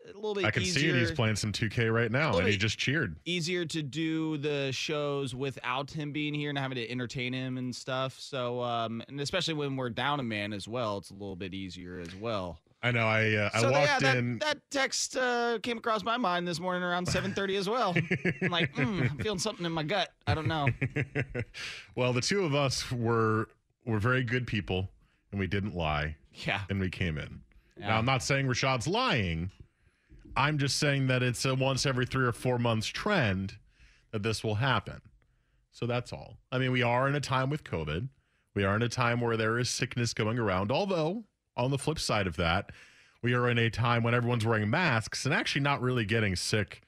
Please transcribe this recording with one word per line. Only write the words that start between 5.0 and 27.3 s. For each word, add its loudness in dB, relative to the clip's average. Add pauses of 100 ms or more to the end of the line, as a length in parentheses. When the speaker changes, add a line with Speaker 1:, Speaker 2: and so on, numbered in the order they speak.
Speaker 1:
without -4
him -6
being -2
here -2
and -4
having -2
to -4
entertain -4
him -4
and -6
stuff. -4
So, -4
um, -2
and -8
especially -2
when -2
we're -2
down 0
a -4
man -4
as -8
well, -2
it's -12
a -18
little -10
bit -8
easier -10
as -10
well. -4 (240)
Speaker 2:
I 2
know. 4
I, 4
uh, 2
I 2
Speaker 1:
So, 6
Speaker 2:
walked 6
Speaker 1:
yeah, 4
that, 4
Speaker 2:
in. 0
Speaker 1:
that 0 (120)
text, -2
uh, 2
came -2
across 0
my 0
mind 0
this -2
morning -2
around 0
seven 0
thirty 0
as -2
well. 2 (240)
Speaker 2:
<laughs> -2
Speaker 1:
I'm 0
like, 0
"Hmm, 0
I'm 0
feeling -2
something -2
in -2
my -2
gut. 0 (160)
I 2
don't 0
know." 2 (260)
Speaker 2:
<laughs> -6
Well, 2
the 2
two 2
of 2
us 0
were, 2 (340)
were 0
very 4
good -2
people, 0 (420)
and -2
we 2
didn't -2
lie. 0 (280)
Speaker 1:
Yeah. 0
Speaker 2:
And -2
we 0
came -2
in. -10 (380)